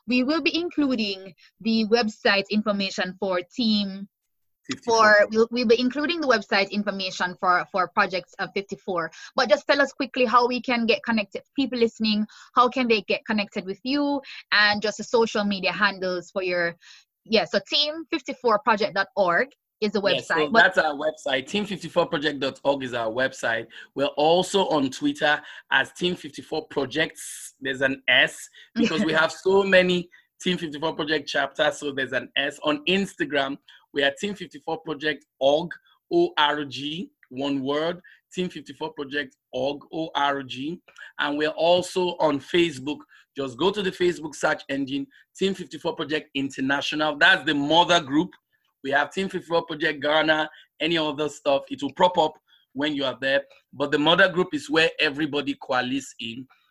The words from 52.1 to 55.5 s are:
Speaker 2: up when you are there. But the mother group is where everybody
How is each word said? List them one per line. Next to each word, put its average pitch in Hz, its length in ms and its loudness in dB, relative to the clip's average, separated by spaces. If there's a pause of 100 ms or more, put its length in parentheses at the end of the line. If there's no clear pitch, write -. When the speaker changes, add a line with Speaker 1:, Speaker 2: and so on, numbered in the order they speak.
Speaker 2:
up 156 140 4 (400)
when 147 240 -4
you 139 80 -2
are 123 160 -4
there. 135 220 2 (320)
But 139 180 -4
the 151 60 4
mother 175 300 6
group 180 260 -2
is 143 160 -8
where 160 280 4
everybody 143 640 -2